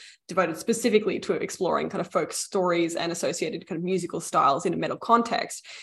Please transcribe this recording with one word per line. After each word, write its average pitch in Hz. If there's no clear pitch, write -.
devoted 170
specifically 214
to -
exploring 160
kind 175
of -
folk 160
stories 170
and 170
associated 165
kind 165
of 165
musical 175
styles 156
in 170
a -
metal 165
context. -